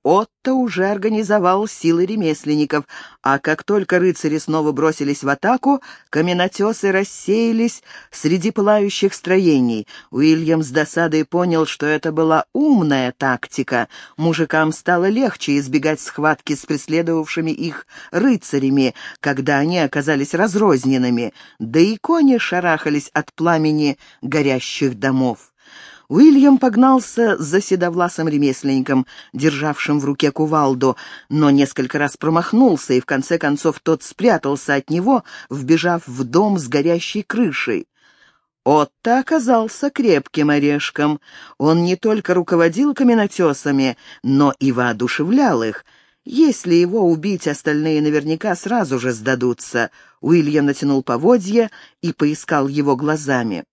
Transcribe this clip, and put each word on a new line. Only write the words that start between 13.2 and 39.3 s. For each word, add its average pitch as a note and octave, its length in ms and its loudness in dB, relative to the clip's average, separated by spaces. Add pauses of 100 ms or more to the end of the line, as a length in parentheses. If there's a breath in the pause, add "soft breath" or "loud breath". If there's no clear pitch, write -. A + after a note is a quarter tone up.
Мужикам D#3+ 560 0
стало F3+ 380 0
легче G#3+ 480 -2
избегать C#3+ 420 -2
схватки D3+ 560 -4
с - 100 -16
преследовавшими D#3+ 840 -4
их D#3 340 -8 (260 loud breath)
рыцарями, C#3 840 0 (240 loud breath)
когда C#3 380 0
они E3 220 0
оказались C#3+ 540 -2
разрозненными, C3+ 1000 0 (260 loud breath)
да A#2 220 0
и G#3 160 2
кони C#4+ 400 2
шарахались D#3+ 760 -2
от - 200 -4
пламени D#3 640 0 (240 soft breath)
горящих C3+ 760 -2
домов. C3 540 -2 (580 loud breath)
Уильям C#4 480 8
погнался B3 800 2
за E3 240 0
седовласым F3 680 -2
ремесленником, C#3 760 0 (260 loud breath)
державшим D3 680 -2
в C3+ 60 -4
руке C#3+ 260 0
кувалду, C#3 680 0 (320 loud breath)
но D3 220 2
несколько C#3 480 0
раз C#3+ 180 -4
промахнулся, E3+ 760 2
и B2+ 40 4
в B2 60 -4
конце C#3+ 320 -2
концов D3 420 -2
тот D#3+ 220 -2
спрятался D3+ 720 -2
от C#3 160 -2
него, F#3+ 340 0 (280 loud breath)
вбежав D#3+ 560 0
в C3 160 -8
дом F#3+ 340 2
с D3 100 -6
горящей E3+ 540 -2
крышей. D3+ 640 -2 (800 soft breath)
Отто D3+ 540 2
оказался B3+ 720 0